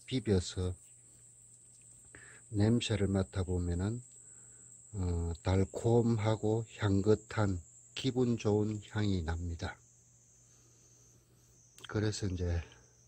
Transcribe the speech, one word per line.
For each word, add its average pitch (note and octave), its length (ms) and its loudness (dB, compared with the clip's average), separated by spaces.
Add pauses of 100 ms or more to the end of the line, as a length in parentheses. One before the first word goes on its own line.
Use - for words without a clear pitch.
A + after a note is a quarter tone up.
비벼서 F#2 680 0 (1800)
냄새를 G#2 580 2
맡아보면은, F#2 920 -2 (920)
어, E2+ 400 -2 (100)
달콤하고 A2 1200 2 (140)
향긋한 G2 840 2 (360)
기분 B2 420 0
좋은 G#2+ 420 2 (120)
향이 G2+ 320 0
납니다. E2 540 -6 (2000)
그래서 G#2+ 380 -2
이제, F2 340 0 (460)